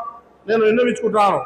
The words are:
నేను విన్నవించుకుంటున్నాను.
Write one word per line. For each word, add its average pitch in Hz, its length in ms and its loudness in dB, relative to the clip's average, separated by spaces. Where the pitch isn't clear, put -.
నేను 220 180 0
విన్నవించుకుంటున్నాను. 214 800 2